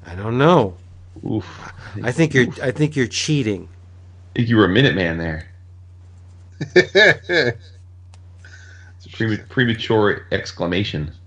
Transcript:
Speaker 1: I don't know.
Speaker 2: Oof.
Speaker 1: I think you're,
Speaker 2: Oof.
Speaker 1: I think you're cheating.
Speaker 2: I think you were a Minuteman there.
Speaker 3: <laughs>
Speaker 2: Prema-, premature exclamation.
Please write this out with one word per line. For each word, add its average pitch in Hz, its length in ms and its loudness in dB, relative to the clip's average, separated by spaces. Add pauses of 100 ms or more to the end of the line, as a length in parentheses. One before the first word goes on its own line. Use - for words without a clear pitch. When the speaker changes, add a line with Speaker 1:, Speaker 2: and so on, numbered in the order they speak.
Speaker 1:
I 90 100 -14
don't 110 220 -4
know. 135 380 4 (500)
Speaker 2:
Oof. 110 200 -4 (580)
Speaker 1:
I 117 80 -4
think 156 220 0
you're, 127 140 4
Speaker 2:
Oof. - 140 -10
Speaker 1:
I 135 100 -4
think 151 240 -2
you're 127 120 0
cheating. 107 600 -4 (680)
Speaker 2:
I - 40 -2
think 117 100 0
you 117 80 4
were 104 80 8
a 90 40 2
Minuteman 92 480 2
there. 80 320 -8 (1200)
Speaker 3:
<laughs> 175 880 2 (1500)
Speaker 2:
Prema-, 110 240 -2 (120)
premature 113 840 0
exclamation. 87 800 -4 (160)